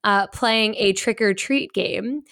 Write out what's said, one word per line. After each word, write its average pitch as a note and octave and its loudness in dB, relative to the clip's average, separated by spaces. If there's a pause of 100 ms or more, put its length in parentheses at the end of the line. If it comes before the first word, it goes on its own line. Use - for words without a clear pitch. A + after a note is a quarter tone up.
uh, G3+ 2
playing A3 0
a G3 2
trick A3 -2
or G3+ 4
treat - -2
game. A3+ -4